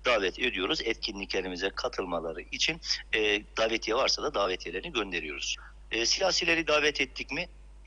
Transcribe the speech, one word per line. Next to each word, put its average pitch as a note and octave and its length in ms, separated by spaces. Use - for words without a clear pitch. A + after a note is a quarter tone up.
davet G2 340
ediyoruz. A#2 460
Etkinliklerimize F#2 840
katılmaları E2+ 720
için, D#3 400
e, G#2 280
davetiye A2+ 400
varsa B2 260
da F#2+ 120
davetiyelerini F2+ 580
gönderiyoruz. F#2+ 640
E, A#2 160
siyasileri E3+ 600
davet D3+ 340
ettik C3 300
mi? E3 180